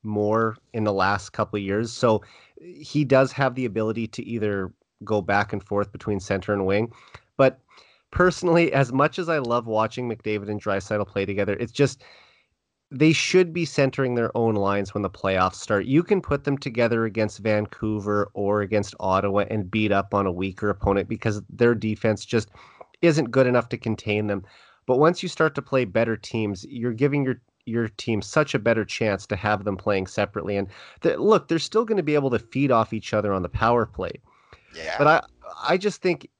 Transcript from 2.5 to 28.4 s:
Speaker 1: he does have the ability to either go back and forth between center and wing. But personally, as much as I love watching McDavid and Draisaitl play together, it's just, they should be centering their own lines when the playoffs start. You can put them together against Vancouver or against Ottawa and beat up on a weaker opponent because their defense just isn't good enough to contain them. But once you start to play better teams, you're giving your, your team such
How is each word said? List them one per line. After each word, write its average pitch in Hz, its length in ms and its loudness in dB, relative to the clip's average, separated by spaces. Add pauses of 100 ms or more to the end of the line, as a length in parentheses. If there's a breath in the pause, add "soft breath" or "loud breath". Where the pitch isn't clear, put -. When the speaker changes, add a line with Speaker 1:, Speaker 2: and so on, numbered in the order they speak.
Speaker 1:
he 151 460 -4
does 135 260 4
have 131 220 -2
the 127 120 -4
ability 110 420 -2
to - 160 -12
either 104 500 -4 (300)
go 107 180 0
back 101 320 0
and 98 100 -6
forth 101 280 -4
between 101 280 -4
center 98 340 -2
and 98 120 0
wing. 104 260 0 (460 loud breath)
But 131 220 4 (500 soft breath)
personally, 170 640 2
as 131 180 2
much 143 280 0
as 165 100 -6
I 160 80 0
love 120 300 -2
watching 113 420 -2
McDavid 107 400 -6
and 104 120 -6
Draisaitl 101 460 -2
play 98 180 -2
together, 98 280 -2
it's 117 180 -6
just, - 320 0 (880 soft breath)
they 156 220 2
should 180 400 2
be 170 120 -2
centering 135 500 0
their 117 220 -2
own 113 180 2
lines 98 380 0
when 107 80 -4
the 95 80 -2
playoffs 92 460 0
start. 101 300 -2
You 139 180 2
can 190 180 0
put 139 220 -2
them 139 140 -2
together 117 480 0
against 107 340 -2
Vancouver 104 960 -2
or 101 280 0
against 101 380 -2
Ottawa 98 500 0
and 98 220 -4
beat 107 200 0
up 98 220 0
on 98 140 2
a 90 40 0
weaker 95 380 -4
opponent 98 380 0
because 104 420 -4
their 120 240 4
defense 110 520 -2
just 113 240 -2 (520 loud breath)
isn't 151 300 4
good 127 160 4
enough 123 220 2
to 117 80 -6
contain 107 500 -2
them. 98 160 -2 (420 soft breath)
But 131 140 2
once 170 240 4
you 180 60 -6
start 156 260 0
to 139 80 -6
play 131 220 0
better 113 320 0
teams, 104 480 -4
you're 120 280 -6
giving 139 300 0
your, 127 180 -4 (240)
your 117 220 -2
team 107 340 -2
such - 320 0